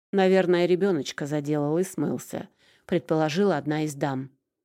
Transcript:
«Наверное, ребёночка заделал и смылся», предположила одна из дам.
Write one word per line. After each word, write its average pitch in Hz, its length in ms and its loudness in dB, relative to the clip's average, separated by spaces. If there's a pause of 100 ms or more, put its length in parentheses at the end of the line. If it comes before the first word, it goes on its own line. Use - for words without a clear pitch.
(120)
«Наверное, 185 540 4
ребёночка 170 600 0
заделал 147 520 -2
и - 40 0
смылся», - 680 -6 (400)
предположила 165 680 0
одна 151 280 -2
из 151 100 -4
дам. 135 360 -6 (340)